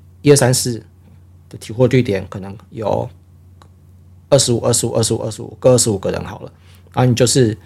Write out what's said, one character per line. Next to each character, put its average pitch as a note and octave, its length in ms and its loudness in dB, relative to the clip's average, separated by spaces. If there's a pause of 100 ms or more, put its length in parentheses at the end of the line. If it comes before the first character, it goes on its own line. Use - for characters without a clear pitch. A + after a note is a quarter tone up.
(220)
一 C#3+ 100 6
二 C#3 40 8
三 B2+ 160 2
四 A#2 320 -4 (640)
的 - 100 -18
取 - 140 -16
货 A#2+ 140 4
地 B2 160 2
点 G2 260 -4
可 G2 120 -14
能 F#2+ 160 -14 (140)
有 G2+ 380 -4 (1200)
二 C#3+ 60 6
十 B2+ 160 0
五、 A2+ 100 0
二 A#2+ 100 0
十 - 120 -2
五、 A#2 100 -6
二 A#2 60 0
十 A2+ 140 -2
五、 G#2+ 40 -2
二 A2+ 120 -8
十 A2+ 120 -12
五， - 180 -16
各 B2+ 140 6
二 B2 40 4
十 A#2 120 0
五 G2 60 0
个 F#2 140 -6
人 F2 140 -6
好 - 160 -14
了。 - 120 -18 (400)
然 B2 120 2
后 B2+ 40 4
你 A#2+ 60 2
就 B2+ 100 2
是 A2+ 420 0